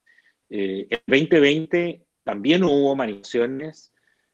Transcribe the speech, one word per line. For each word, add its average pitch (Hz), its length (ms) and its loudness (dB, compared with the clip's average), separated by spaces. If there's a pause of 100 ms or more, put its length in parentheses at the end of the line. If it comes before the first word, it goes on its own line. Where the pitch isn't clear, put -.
(500)
Eh, 98 400 -6
el - 180 -6
veinte 151 320 4
veinte 160 640 0 (220)
también 127 400 0
hubo 143 320 2
manifestaciones 127 1000 -6 (400)